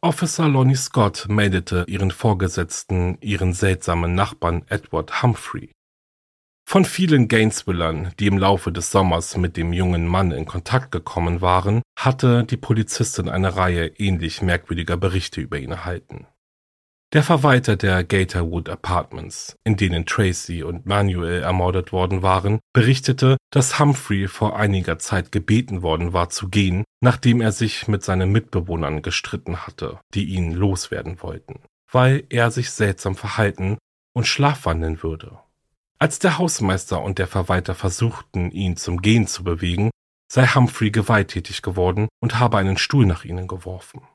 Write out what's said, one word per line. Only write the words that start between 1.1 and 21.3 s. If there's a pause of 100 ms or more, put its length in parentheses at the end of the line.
meldete
ihren
Vorgesetzten,
ihren
seltsamen
Nachbarn
Edward
Humphrey. (920)
Von
vielen
Gainesvillern,
die
im
Laufe
des
Sommers
mit
dem
jungen
Mann
in
Kontakt
gekommen
waren, (160)
hatte
die
Polizistin
eine
Reihe
ähnlich
merkwürdiger
Berichte
über
ihn
erhalten. (840)
Der
Verwalter
der
Gatorwood
Apartments,
in
denen
Tracy
und
Manuel